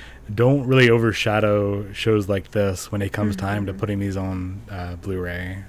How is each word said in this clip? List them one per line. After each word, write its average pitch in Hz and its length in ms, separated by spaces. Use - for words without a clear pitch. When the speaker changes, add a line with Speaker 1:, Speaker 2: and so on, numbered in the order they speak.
Speaker 1:
don't 127 320
really 131 240
overshadow 104 1000
shows 104 380
like 98 220
this 98 400
when 101 100
it 98 100
comes 107 240
time 101 300
to 95 80
Speaker 2:
Mm-hmm. 98 60
Speaker 1:
putting 101 200
these 98 160
on, 95 460
uh, 90 240
Blu-ray 90 720